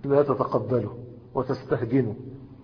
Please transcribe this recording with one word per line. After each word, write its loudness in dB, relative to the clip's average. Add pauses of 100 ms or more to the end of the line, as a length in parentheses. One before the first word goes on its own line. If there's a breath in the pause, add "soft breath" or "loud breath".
لا 6
تتقبله 2 (460)
وتستهجنه. 0 (480)